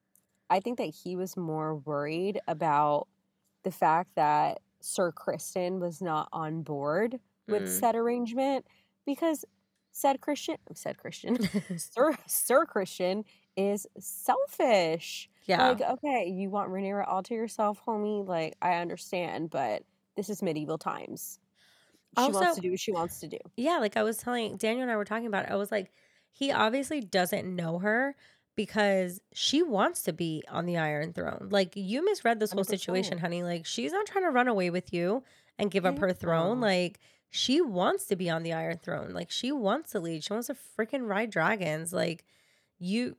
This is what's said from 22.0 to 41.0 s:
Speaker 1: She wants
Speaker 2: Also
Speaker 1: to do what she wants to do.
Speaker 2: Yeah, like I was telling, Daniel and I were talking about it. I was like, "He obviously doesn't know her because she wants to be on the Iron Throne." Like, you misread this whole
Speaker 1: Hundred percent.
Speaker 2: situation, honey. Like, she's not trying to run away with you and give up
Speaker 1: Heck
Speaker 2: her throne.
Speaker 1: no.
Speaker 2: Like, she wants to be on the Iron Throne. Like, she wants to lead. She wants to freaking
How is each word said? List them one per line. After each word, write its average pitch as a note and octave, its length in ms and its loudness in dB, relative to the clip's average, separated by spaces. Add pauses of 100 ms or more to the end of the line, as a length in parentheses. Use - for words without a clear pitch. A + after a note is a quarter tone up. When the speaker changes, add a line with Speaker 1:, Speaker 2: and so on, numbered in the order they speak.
Speaker 1:
She B3 180 4
wants F#3+ 200 4
Speaker 2:
Also - 20 -6
Speaker 1:
to F#3+ 60 -6
do F3+ 100 0
what F#3 80 -2
she G#3+ 140 -2
wants E3+ 280 -4
to E3 80 -10
do. - 80 -10 (200)
Speaker 2:
Yeah, D#4+ 220 2
like G#3+ 180 0
I A3 60 2
was A3 140 0
telling, A#3 400 -4
Daniel A#3 260 0
and B3 80 -2
I A3+ 40 0
were G#3 100 -2
talking A#3 220 -4
about G3+ 180 0
it. - 60 -6
I - 40 0
was G3+ 160 -2
like, G3+ 200 -2 (400)
"He C#4 200 -2
obviously C4 500 2
doesn't F#3 540 0
know E3+ 240 -2
her A#3 360 2 (400)
because G3 640 2 (120)
she - 300 2
wants C4+ 400 2
to F3 100 0
be D#3+ 360 -4
on D#3 160 -2
the F3 120 0
Iron D#3 360 0
Throne." F3+ 380 -6
Like, G3 240 2
you G3+ 300 -2
misread A#3+ 340 2
this G#3+ 140 0
whole G3 100 2
Speaker 1:
Hundred F#3+ 180 -2
percent. F#3 340 0
Speaker 2:
situation, E3+ 40 -4
honey. F3 240 -2
Like, F3 220 -4
she's B3+ 260 -4
not G4+ 160 0
trying G4 180 0
to E4 60 2
run B3 160 4
away F#3+ 220 2
with F3+ 240 -4
you F#3 300 0 (340)
and G3+ 140 0
give F#3 140 2
up F3+ 140 0
Speaker 1:
Heck - 0 -
Speaker 2:
her F#3 140 2
throne. F3+ 460 0
Speaker 1:
no. - 20 0
Speaker 2:
Like, F3+ 380 2 (300)
she C#4+ 320 2
wants B3 460 2
to G3 80 0
be F3 140 0
on E3 140 0
the E3 100 -2
Iron E3 260 -2
Throne. E3+ 340 -6
Like, F3 180 -6
she B3+ 200 -2
wants C4 400 0
to G#3+ 80 -2
lead. E3 240 -4
She - 100 -6
wants A#3+ 140 -4
to C4+ 80 -6
freaking A#3 540 -4